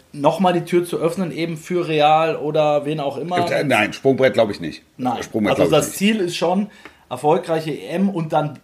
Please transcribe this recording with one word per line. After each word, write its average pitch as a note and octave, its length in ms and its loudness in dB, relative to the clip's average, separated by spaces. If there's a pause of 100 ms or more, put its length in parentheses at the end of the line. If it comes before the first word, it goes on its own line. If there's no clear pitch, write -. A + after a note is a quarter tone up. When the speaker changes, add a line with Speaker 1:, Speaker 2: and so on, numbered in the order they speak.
(120)
Speaker 1:
nochmal D3+ 420 2
die E3 120 -2
Tür F3 200 0
zu E3+ 120 -6
öffnen, E3 340 -2
eben E3 260 -6
für F3 300 -4
Real D#3 500 4
oder D3 480 0
wen D#3 140 -4
auch C#3 180 -4
immer? F3 340 -2
Speaker 2:
Äh, - 120 0
nein, - 300 2
Sprungbrett C3 400 2
glaube A2+ 180 2
ich E2 80 -8
nicht. D#2 220 -10 (160)
Speaker 1:
Nein. A#2+ 240 -4
Speaker 2:
Sprungbrett - 380 0
Speaker 1:
Also B2 100 4
Speaker 2:
glaub D3+ 120 4
ich - 40 -4
Speaker 1:
das - 40 -8
Speaker 2:
nicht. - 100 -10
Speaker 1:
Ziel G#3+ 220 2
ist E3+ 140 -4
schon, F#3 340 0 (400)
erfolgreiche D#3 600 0
E F#2+ 160 -8
M F#3+ 220 0
und D#3+ 240 -4
dann D3+ 300 -2